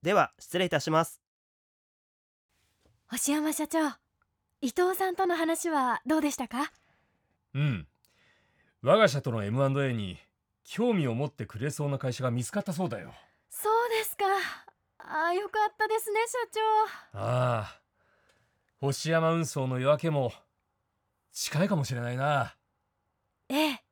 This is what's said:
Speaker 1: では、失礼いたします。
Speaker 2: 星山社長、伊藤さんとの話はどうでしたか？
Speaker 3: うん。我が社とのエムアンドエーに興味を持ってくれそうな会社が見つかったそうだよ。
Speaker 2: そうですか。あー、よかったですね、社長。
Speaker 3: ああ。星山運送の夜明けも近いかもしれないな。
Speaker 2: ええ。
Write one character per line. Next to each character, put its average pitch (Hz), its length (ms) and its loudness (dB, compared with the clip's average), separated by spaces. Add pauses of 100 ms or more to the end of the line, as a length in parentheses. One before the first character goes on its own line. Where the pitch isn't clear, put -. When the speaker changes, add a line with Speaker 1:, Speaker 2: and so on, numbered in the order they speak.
Speaker 1:
で 170 100 0
は、 170 260 4
失 - 200 -6
礼 185 80 2
い - 20 -2
た 156 120 2
し - 100 -2
ま 160 140 4
す。 - 160 -10 (1900)
Speaker 2:
星 247 240 -2
山 302 200 0
社 302 140 -2
長、 311 220 0 (720)
伊 247 100 -2
藤 359 240 2
さ 381 160 0
ん 349 60 -4
と 381 100 2
の 349 100 2
話 330 340 0
は 262 360 0
ど 311 120 2
う - 20 2
で 294 100 2
し - 60 -8
た 247 120 -6
か？ 277 240 -4 (840)
Speaker 3:
う 135 40 -2
ん。 120 280 0 (960)
我 160 160 8
が 214 100 8
社 135 140 0
と 131 80 -2
の 110 140 -2
エ 101 60 -2
ム 135 140 2
ア 135 40 4
ン 135 40 2
ド 139 100 0
エ 135 80 0
ー - 20 -2
に 98 260 -6 (440)
興 233 300 -2
味 170 140 2
を 117 80 0
持 139 120 -2
っ 135 40 -6
て - 160 -10
く - 120 -12
れ 139 120 -4
そ 143 160 -4
う - 20 -2
な 139 100 -2
会 127 140 -4
社 131 100 -6
が 131 80 0
見 120 140 -2
つ - 60 -8
か 208 100 -4
っ - 20 -8
た 185 120 -6
そ 180 100 -2
う 165 60 -2
だ 101 100 -8
よ。 - 140 -16 (340)
Speaker 2:
そ - 200 -6 (180)
う - 20 -2
で 440 160 -2
す - 100 -8
か。 403 100 -2 (760)
あ 320 320 -2
ー、 - 40 0
よ 392 140 -2
か 427 100 -4 (120)
っ - 80 -20
た 427 100 0
で 440 100 0
す 440 120 -4
ね、 415 160 2
社 494 120 -6 (720)
長。 104 60 -10
Speaker 3:
あ 120 420 0
あ。 - 200 -12 (1000)
星 139 300 -2
山 160 220 4
運 165 140 0
送 135 200 -4
の 127 120 -2
夜 135 140 4
明 151 40 6
け 165 140 -2
も 135 240 0 (1000)
近 - 320 0
い 202 40 0
か 202 80 2
も 143 100 0
し 131 80 -4
れ 120 80 -4
な 120 100 -4
い 123 60 -4
な。 139 380 0 (920)
Speaker 2:
え 294 220 0
え。 240 220 -10